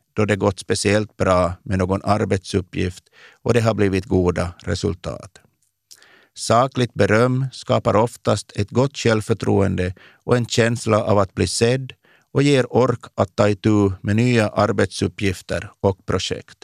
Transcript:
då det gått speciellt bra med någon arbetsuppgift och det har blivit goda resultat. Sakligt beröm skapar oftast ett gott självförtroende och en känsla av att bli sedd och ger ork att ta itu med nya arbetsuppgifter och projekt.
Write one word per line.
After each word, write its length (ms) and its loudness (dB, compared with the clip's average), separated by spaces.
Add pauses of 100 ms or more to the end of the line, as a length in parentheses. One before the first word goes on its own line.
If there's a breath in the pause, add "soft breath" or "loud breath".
(120)
då 120 0
det 120 0
gått 220 -2
speciellt 580 -2
bra 360 2 (100)
med 160 -4
någon 260 0
arbetsuppgift 1000 -2 (380 loud breath)
och 120 -2
det 60 4
har 140 0
blivit 300 0
goda 540 0
resultat. 840 -8 (960 loud breath)
Sakligt 580 0
beröm 580 2
skapar 440 -2
oftast 600 -2
ett 140 -4
gott 280 -2
självförtroende 960 0 (300 loud breath)
och 120 2
en 100 -2
känsla 580 0
av 140 2
att 160 0
bli 120 0
sedd 460 -2 (400 soft breath)
och 100 0
ger 340 2
ork 280 2 (100)
att 220 -2
ta 120 4
itu 520 2
med 160 -2
nya 320 2
arbetsuppgifter 1200 -2 (100)
och 260 -2
projekt. 580 -6